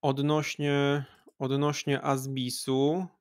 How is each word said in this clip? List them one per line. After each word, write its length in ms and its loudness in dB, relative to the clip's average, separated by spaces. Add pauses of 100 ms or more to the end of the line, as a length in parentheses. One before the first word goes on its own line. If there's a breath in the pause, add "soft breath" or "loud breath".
odnośnie, 1000 0 (340 loud breath)
odnośnie 640 0
Asbisu. 1040 0 (140)